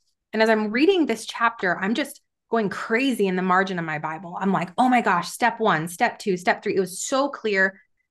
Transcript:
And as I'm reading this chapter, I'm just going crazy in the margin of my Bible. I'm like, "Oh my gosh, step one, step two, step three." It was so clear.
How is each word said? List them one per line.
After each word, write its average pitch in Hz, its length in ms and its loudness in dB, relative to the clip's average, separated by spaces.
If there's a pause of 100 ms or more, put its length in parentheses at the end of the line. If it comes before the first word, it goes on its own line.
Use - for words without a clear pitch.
(340)
And 220 100 4
as 220 60 4
I'm 214 220 2
reading 320 340 4
this 233 200 -4
chapter, 208 520 -2
I'm 196 180 -2
just 277 260 -6 (300)
going 220 180 0
crazy 226 580 0
in 185 80 0
the 180 60 0
margin 185 380 2
of 165 60 -4
my 156 140 -6
Bible. 160 400 -8
I'm 190 120 0
like, 175 260 0
"Oh 254 100 4
my 247 140 4
gosh, 180 280 0
step 233 300 -2
one, 170 280 2
step - 320 -2
two, 185 180 -2
step 214 260 -2
three." 208 120 -2
It - 40 2
was 180 220 -4
so 277 280 0
clear. 196 520 0 (300)